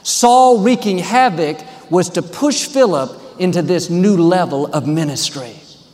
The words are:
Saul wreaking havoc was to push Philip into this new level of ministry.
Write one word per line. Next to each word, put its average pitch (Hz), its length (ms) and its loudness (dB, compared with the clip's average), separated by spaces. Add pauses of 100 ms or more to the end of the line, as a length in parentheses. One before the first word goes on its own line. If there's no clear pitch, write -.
Saul 247 600 4
wreaking 214 380 0
havoc 175 580 0 (340)
was 180 200 2
to 175 100 -2
push 254 440 -4
Philip 170 460 0 (260)
into 180 240 0
this 160 280 -2
new 185 260 2
level 170 520 0
of 139 200 -4
ministry. 143 680 -6 (400)